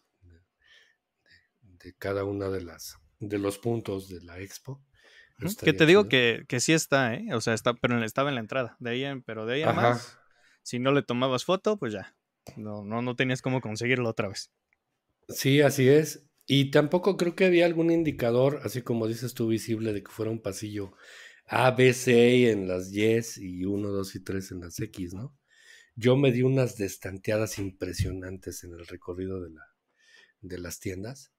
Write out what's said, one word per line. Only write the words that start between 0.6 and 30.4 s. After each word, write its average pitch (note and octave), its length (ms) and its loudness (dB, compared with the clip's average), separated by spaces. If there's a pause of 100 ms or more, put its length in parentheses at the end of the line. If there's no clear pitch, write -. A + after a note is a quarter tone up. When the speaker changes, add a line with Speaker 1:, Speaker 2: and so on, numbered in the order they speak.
Speaker 1:
de, F2+ 220 -20
de F2 120 -18
cada G2 260 -4
una G2+ 260 -4
de F#2+ 120 -4
las, E2+ 380 -16 (200)
de G#2 200 -6
los G2+ 180 -4
puntos G#2+ 500 -4
de F2 140 -14
la F2 180 -18
expo. - 460 -16 (540)
Speaker 2:
Ujú, - 80 -6
que - 0 -
Speaker 1:
Estaría D#3+ 320 0
Speaker 2:
te D#3+ 80 6
digo G3+ 160 8
Speaker 1:
chido. G3+ 60 -10
Speaker 2:
que, A#2+ 380 2
que B2 120 -2
sí D#3+ 140 2
está, C3+ 420 2
¿eh? G#3 180 -8
O A2+ 80 -2
sea, A2+ 140 0
está, A#2+ 180 0
pero A#2+ 300 0
estaba C3+ 260 -2
en C#3 60 -2
la A#2 60 -4
entrada, A#2+ 380 -6
de A#2 120 -6
ahí B2+ 120 -4
en, C#3 200 -8
pero A2 240 -8
de B2 80 -2
ahí D3+ 80 -2
en C3 60 0
Speaker 1:
Ajá. G#2+ 120 0
Speaker 2:
más, A#2 380 0 (440)
si B2 160 -6
no C3 120 2
le C#3+ 100 4
tomabas B2+ 420 0
foto, G#3 340 0
pues A#2 140 -4
ya, F#2+ 240 -10 (400)
no, G#2 300 -12
no, A2+ 160 -4
no B2 140 -4
tenías B2+ 260 -2
cómo B2+ 180 -2
conseguirlo A#2 480 -2
otra A2 220 -4
vez. - 220 -12 (760)
Speaker 1:
Sí, C#3 340 4
así C3+ 260 4
es. D3+ 400 4 (180)
Y C#3 260 2
tampoco F3+ 440 4
creo F3 200 -2
que F#3+ 100 4
había F3 200 6
algún E3 240 2
indicador, C#3+ 720 2
así A#2 180 -6
como A2+ 260 -2
dices A#2 260 -6
tú, A2+ 140 -2
visible A2 460 -2
de G2 100 -6
que - 80 -20
fuera A2 180 -4
un A2+ 120 -6
pasillo G#2 520 -8 (520)
A, A#2+ 260 4
B, B2+ 220 6
C B2 580 6
en G2 160 0
las F#2 240 -4
Ys A2 460 0
y F2+ 260 -8
uno, G2+ 260 -2
dos G2 260 -4
y G2 40 -10
tres F#2+ 320 -8
en F#2 80 -10
las F2 200 -14
X, F#2+ 340 -8
¿no? A#2 220 -12 (600)
Yo B2 220 4
me C#3 160 4
di B2 80 0
unas B2+ 340 2
destanteadas G2+ 840 -4
impresionantes F#2 1080 -8
en F2 80 -16
el E2+ 120 -16
recorrido F#2 560 -8
de E2 100 -12
la, D#2 140 -20 (760)